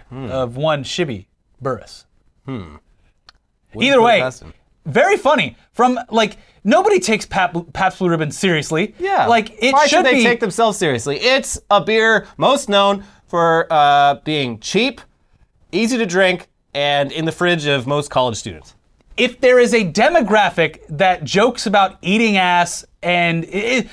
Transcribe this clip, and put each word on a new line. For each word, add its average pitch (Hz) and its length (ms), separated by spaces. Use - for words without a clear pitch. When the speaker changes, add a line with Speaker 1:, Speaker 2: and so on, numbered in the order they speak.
Speaker 1:
Hmm. 127 220
Speaker 2:
of 127 260
one 147 280
Shibby 127 420
Burris. - 460
Speaker 1:
Hmm. 92 300
Wouldn't 226 180
Speaker 2:
Either 269 40
Speaker 1:
put 240 60
it - 40
Speaker 2:
way, 214 140
Speaker 1:
past 127 220
him. 82 120
Speaker 2:
very 302 300
funny. 247 400
From, 247 260
like, 220 260
nobody 370 380
takes 220 260
Pab-, 175 460
Pabst 185 260
Blue 185 100
Ribbon 160 220
seriously. 160 680
Speaker 1:
Yeah. 370 280
Speaker 2:
Like, 226 240
it 254 120
Speaker 1:
Why 285 140
Speaker 2:
should 277 100
Speaker 1:
should 349 100
they 254 80
Speaker 2:
be 254 80
Speaker 1:
take 240 160
themselves 220 400
seriously? 143 380
It's 262 420
a 202 120
beer 220 460
most 214 320
known 202 340
for, 165 460
uh, 143 520
being 135 360
cheap, 233 400
easy 226 260
to 226 80
drink, 180 420
and 143 380
in 156 140
the 160 80
fridge 175 340
of 139 220
most 143 220
college 123 260
students. - 400
Speaker 2:
If 247 240
there 254 180
is 240 160
a 226 100
demographic 208 1040
that 160 360
jokes 208 420
about 196 360
eating 208 340
ass 175 480
and, 170 420
it, - 40
it, - 60